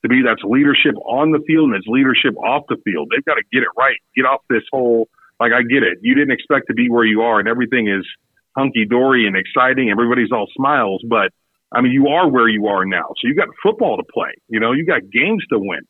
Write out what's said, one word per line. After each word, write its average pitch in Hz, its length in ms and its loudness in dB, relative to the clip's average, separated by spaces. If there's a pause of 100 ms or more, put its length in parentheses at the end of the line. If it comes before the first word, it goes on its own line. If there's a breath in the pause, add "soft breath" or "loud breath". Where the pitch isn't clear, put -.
To - 80 -4
me, 131 120 4
that's 113 220 0
leadership 135 500 2 (100)
on 147 280 0
the 151 140 2
field, 156 240 2
and 101 60 -2
it's 95 100 -6
leadership 127 500 0
off 131 320 -2
the 107 160 -2
field. 80 260 -4
They've 135 140 -2
gotta 147 260 -2
get 123 120 0
it - 160 -4
right. 127 180 2 (180)
Get 127 120 2
off 135 240 0
this 113 200 0
whole, 120 380 0 (320 soft breath)
like, 120 120 2
I 123 100 2
get 127 200 2
it. 87 200 0
You 214 120 2
didn't 139 180 2
expect 135 360 -2
to 113 60 -4
be 120 160 0
where 117 140 2
you 110 180 2
are, 113 180 2
and 101 80 -2
everything 117 400 -2
is 98 160 -2 (520)
hunky-dory 123 680 0
and 98 100 -2
exciting. 127 540 0
Everybody's 120 400 0
all 110 240 -2
smiles, 127 540 -2
but, 107 240 0 (400)
I 120 80 0
mean, 123 120 2
you 139 160 4
are 165 200 2
where 123 180 4
you 107 200 0
are 98 180 0
now. 92 240 -4 (120)
So - 60 -4
you 143 80 0
got 185 140 0 (140)
football 196 340 0
to - 80 -6
play. 85 300 -6 (140)
You 110 120 -4
know, 113 120 0
you 151 120 -2
got 160 160 0 (100)
games 170 400 -2
to 117 80 0
win. 95 320 -6